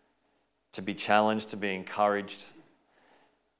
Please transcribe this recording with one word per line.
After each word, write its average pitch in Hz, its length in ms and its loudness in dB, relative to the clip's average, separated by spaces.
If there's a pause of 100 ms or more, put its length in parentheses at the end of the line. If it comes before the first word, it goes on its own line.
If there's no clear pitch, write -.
(720)
to 95 100 -10
be 98 100 -4
challenged, 107 560 2
to 110 80 -10
be 98 160 -4
encouraged, 101 720 -2 (1160)